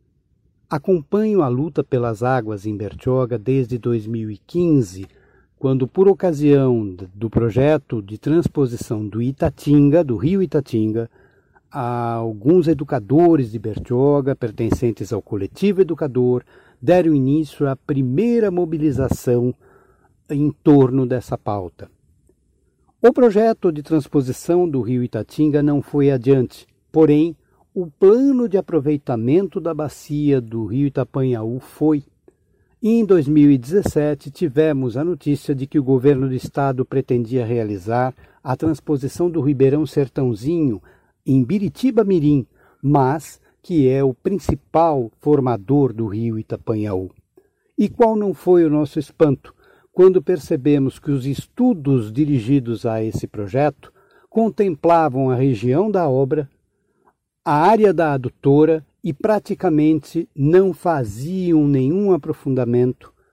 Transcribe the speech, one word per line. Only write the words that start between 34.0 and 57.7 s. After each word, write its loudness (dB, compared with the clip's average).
tivemos -2
a -4
notícia -4
de -6
que -2
o 0
governo 2
do -4
estado -4
pretendia -2
realizar -4
a -4
transposição -4
do -4
Ribeirão 2
Sertãozinho, -2
em 4
Biritiba 0
Mirim, 2
mas 0
que 0
é 2
o 0
principal -2
formador 0
do -6
rio -6
Itapanhaú. -6
E 0
qual 2
não -4
foi 2
o 0
nosso -2
espanto -2
quando 4
percebemos -2
que -6
os -4
estudos -2
dirigidos -2
a -2
esse -6
projeto -4
contemplavam 0
a 0
região 0
da 0
obra, -2
a 0
área 4